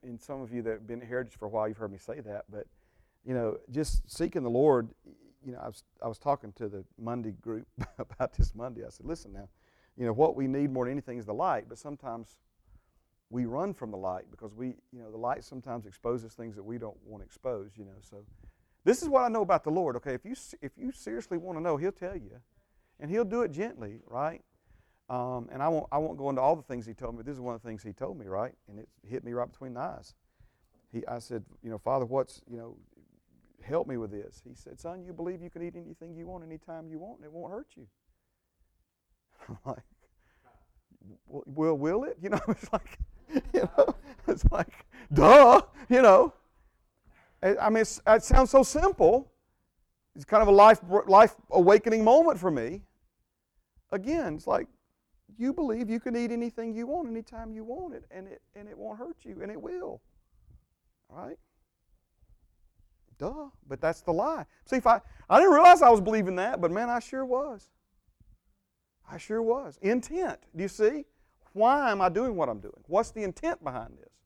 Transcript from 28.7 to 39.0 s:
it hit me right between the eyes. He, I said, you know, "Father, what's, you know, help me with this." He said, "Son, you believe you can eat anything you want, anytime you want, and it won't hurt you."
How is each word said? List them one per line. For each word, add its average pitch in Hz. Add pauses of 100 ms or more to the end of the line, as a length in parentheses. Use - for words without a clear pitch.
it 110 (180)
hit 117
me 120
right 120
between 131
the 120
eyes. - (760)
He, 113
I 120
said, 113 (180)
you 113
know, 110
"Father, 127
what's, 127
you 120
know, 117 (840)
help 139
me 131
with 110
this." 101
He 123
said, -
"Son, 180
you 180
believe 170
you 175
can 165
eat 175
anything 165
you 170
want, 180
anytime 160
you 156
want, 202
and -
it 151
won't 170
hurt 254
you." - (1500)